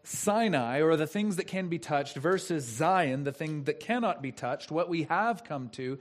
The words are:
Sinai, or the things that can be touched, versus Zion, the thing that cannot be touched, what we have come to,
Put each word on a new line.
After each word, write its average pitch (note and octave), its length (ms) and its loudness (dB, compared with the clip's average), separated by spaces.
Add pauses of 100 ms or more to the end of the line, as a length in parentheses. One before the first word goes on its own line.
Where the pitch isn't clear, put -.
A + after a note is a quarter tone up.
Sinai, D#3+ 760 2
or D#3+ 160 6
the D3+ 100 2
things G#3 300 0
that F3+ 120 -4
can F#3+ 200 -4
be E3+ 120 -2
touched, C#3+ 360 -2
versus E3+ 480 0
Zion, C#3+ 600 2
the D3 80 -2
thing D#3 320 -6
that D3+ 160 -2
cannot A3 400 0
be C3 100 -6
touched, C3 400 -4
what E3+ 160 0
we E3 160 0
have G3 400 0
come C3 280 -8
to, C3 300 -6